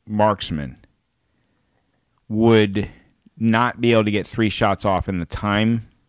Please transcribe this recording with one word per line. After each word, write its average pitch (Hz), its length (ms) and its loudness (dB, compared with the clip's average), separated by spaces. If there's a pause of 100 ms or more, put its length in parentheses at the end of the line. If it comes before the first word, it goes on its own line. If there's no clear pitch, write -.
marksman 98 800 -4 (1400)
would 107 640 2 (480)
not 113 420 0
be 117 140 2
able 110 100 4
to 104 80 -2
get 101 160 -4
three 110 220 0
shots 98 340 -2
off 92 240 -2
in 95 120 -4
the 85 60 -6
time 110 640 -2 (220)